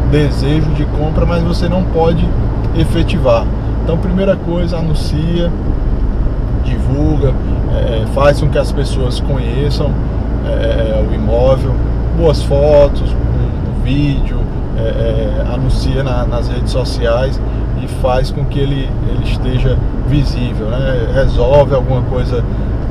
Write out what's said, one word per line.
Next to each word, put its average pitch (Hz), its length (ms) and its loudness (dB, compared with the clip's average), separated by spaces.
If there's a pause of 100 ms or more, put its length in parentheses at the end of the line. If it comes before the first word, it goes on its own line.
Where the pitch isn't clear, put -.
(100)
desejo 147 600 2
de 147 120 0
compra, 160 400 0
mas 170 180 0
você 170 240 0
não 180 160 0
pode 165 460 0 (480)
efetivar. 165 720 2 (360)
Então, 160 140 0
primeira 185 400 0
coisa, 170 400 -2
anuncia, 160 720 0 (1120)
divulga, 147 720 0 (420)
é, - 300 0 (100)
faz 143 240 2
com 151 100 0
que 147 100 0
as 139 120 0
pessoas 123 480 -2
conheçam, 139 720 -2 (560)
é, 113 640 0
o - 40 0
imóvel, 120 600 2 (440)
boas 160 240 2
fotos, 143 680 4
um, - 600 -2
um - 120 -2
vídeo, 139 560 0 (380)
é, - 60 -2
é, 123 720 0
anuncia 131 480 0
na, 123 240 0
nas 120 220 0
redes 117 220 -2
sociais 127 720 0 (420)
e - 60 -6
faz 127 420 0
com 139 140 -2
que 143 140 -2
ele, 139 300 -2 (200)
ele - 160 -2
esteja 127 520 0 (300)
visível, 123 600 0
né? 127 480 0
Resolve 135 600 4
alguma 123 280 0
coisa, - 420 0 (460)